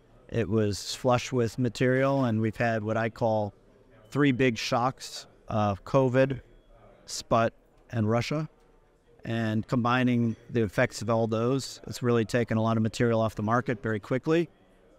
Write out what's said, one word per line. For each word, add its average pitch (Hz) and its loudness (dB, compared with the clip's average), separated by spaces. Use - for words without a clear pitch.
it 107 -2
was 104 0
flush - 0
with 120 0
material, 131 2
and 110 0
we've 110 -2
had 113 0
what 110 -2
I 113 0
call 110 -2
three 139 2
big 123 2
shocks - -4
of 104 0
covid, 135 2
sput, - 0
and 110 0
Russia. 147 -2
And 110 -2
combining 120 2
the 120 0
effects 120 -2
of 107 -4
all 113 2
those, 120 -2
it's - -10
really 117 2
taken 117 0
a 110 2
lot 113 0
of 110 2
material 113 0
off 110 -2
the 110 -8
market 120 -2
very 110 -4
quickly, 156 0